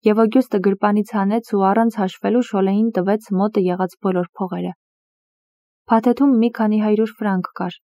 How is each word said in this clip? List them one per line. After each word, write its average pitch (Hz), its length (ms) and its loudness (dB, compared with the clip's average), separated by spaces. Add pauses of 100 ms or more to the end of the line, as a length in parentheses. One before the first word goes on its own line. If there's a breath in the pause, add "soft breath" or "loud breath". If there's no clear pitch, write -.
Եվ 214 200 4
Օգյուստը 220 400 0
գրպանից 208 480 0
հանեց 208 400 -2
ու 196 160 0
առանց 220 320 0
հաշվելու 202 480 -2
Շոլեին 202 480 0
տվեց 196 320 -2 (120)
մոտը 208 260 0
եղած 180 340 -2
բոլոր 180 320 -2
փողերը։ 180 400 -8 (1160)
Փաթեթում 240 500 2
մի 226 180 2
քանի 214 240 0
հարյուր 214 380 0
ֆրանկ 190 420 -4
կար։ 180 240 -6